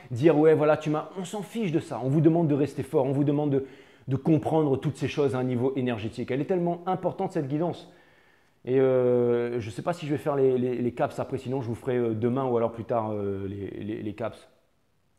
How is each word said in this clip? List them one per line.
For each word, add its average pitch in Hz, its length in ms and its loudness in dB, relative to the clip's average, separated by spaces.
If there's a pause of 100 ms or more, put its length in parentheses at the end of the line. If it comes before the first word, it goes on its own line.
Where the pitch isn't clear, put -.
(100)
dire, « 143 300 4
Ouais, 160 120 8
voilà, 151 240 4
tu 156 140 -2
m'as », 151 260 -2
on 190 80 -8
s'en 208 180 -8
fiche 214 280 -4
de 156 80 2
ça. 117 240 -6
On 131 60 -2
vous 147 120 4
demande 160 280 4
de 143 80 2
rester 135 260 -2
fort, 135 240 0
on 139 60 -2
vous 139 100 0
demande 147 280 0
de, 135 160 0 (420)
de 131 80 0
comprendre 151 600 2
toutes - 200 -4
ces 143 100 -4
choses 135 300 0
à - 20 -2
un 127 60 -2
niveau 127 320 0
énergétique. 120 560 -4
Elle 135 80 -2
est 147 60 -4
tellement 175 400 0
importante, 185 440 -2
cette 156 160 -4
guidance. 151 420 -4 (760)
Et, 131 160 2
euh, 123 800 2
je 107 100 -8
sais 151 120 -8
pas 175 100 -2
si 165 140 -10
je 139 40 -4
vais 147 80 0
faire 147 160 -2
les, 131 240 4
les, 123 160 0
les 120 180 -2
caps 135 280 -2
après, 123 180 -6
sinon 127 220 -4
je 113 80 -6
vous 113 80 -4
ferai, 123 220 -2
euh, 117 160 0
demain 120 320 0
ou 123 100 2
alors 117 160 0
plus 117 100 -10
tard, 110 300 -2
euh, 101 340 -4
les, 101 380 -8
les, 107 180 -6
les 104 120 -8
caps. - 340 -10 (720)